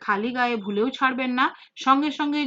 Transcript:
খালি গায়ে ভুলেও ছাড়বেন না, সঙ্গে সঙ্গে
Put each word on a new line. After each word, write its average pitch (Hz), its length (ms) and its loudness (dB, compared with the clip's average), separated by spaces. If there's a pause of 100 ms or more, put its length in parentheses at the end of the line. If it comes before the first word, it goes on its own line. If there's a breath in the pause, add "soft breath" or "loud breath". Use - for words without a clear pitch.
খালি 208 300 0
গায়ে 240 260 0
ভুলেও 202 320 0
ছাড়বেন 262 440 -2
না, 254 120 2 (320 loud breath)
সঙ্গে 277 340 4
সঙ্গে 294 360 -2